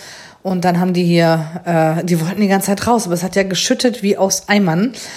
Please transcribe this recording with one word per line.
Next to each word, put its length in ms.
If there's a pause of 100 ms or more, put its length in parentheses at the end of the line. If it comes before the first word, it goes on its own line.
(420)
und 220
dann 160
haben 140
die 100
hier, 960
äh, 40
die 160
wollten 200
die 80
ganze 200
Zeit 180
raus, 180
aber 100
es 80
hat 140
ja 60
geschüttet 600
wie 140
aus 320
Eimern. 440 (240)